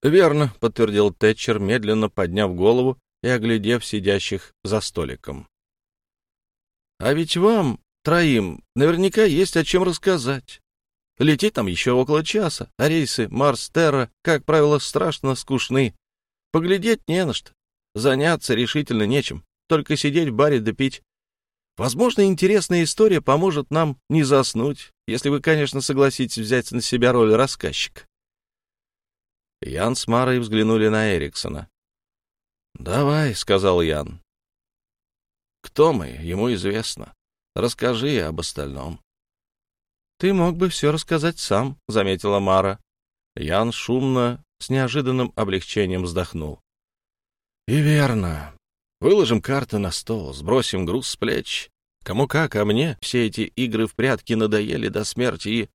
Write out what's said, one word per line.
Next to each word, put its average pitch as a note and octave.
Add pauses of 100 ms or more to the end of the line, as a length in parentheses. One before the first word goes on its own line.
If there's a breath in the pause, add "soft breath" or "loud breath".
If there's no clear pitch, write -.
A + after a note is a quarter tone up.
"Верно", — D3+
подтвердил G#2
Тэтчер, G#2+
медленно G#2+
подняв F#2
голову B2 (260)
и A#2
оглядев A2+
сидящих G2 (100)
за G2+
столиком. C#2 (1500)
"А B2
ведь D#3+
вам, F#3 (240)
троим, C#3+ (120)
наверняка F3
есть F3
о D#3+
чём F#3
рассказать. D#3 (600)
Лететь D#3
там A2
ещё F#2+
около C#3+
часа, F3
а C#3+
рейсы D3+
Марс-Терра, C#3 (140)
как D#3
правило, D3
страшно C3+
скучны. B2+ (560)
Поглядеть F#3+
не F3+
на D3
что, - (400)
заняться C3+
решительно A#2+
нечем, B2 (220)
только D#3
сидеть D3+
в A#2+
баре C#3
да A2
пить. C3+ (760)
Возможно, G3
интересная F#3
история F#3
поможет D3
нам D3+ (100)
не D#3
заснуть, C3+ (140)
если B2
вы, C#3
конечно, D3
согласитесь C3+
взять A2+
на A#2+
себя B2
роль A2+
рассказчика". - (1500)
Ян F2+
с -
Марой B2+
взглянули A2
на G#2+
Эриксона. - (1040)
"Давай", — C#3
сказал F#2+
Ян. D2+ (1400)
"Кто D#3
мы, F2+
ему E2+
известно. G2 (400)
Расскажи A#2+
об D#2+
остальном". C#2+ (1200)
"Ты G3
мог F3+
бы F3+
всё D3+
рассказать D#3+
сам", — C3
заметила G2+
Мара. G2 (560)
Ян G2
шумно, B2 (140)
с -
неожиданным C3
облегчением F#2+
вздохнул. E2+ (1080)
"И C3+
верно. A2+ (460)
Выложим C#3+
карты B2+
на G2
стол, F2+
сбросим F#2
груз A2
с -
плеч. - (320)
Кому B2
как, D3+
а G#2
мне A#2+
все A#2+
эти A2
игры A2
в -
прятки A#2
надоели G#2+
до G#2+
смерти A#2+
и". A2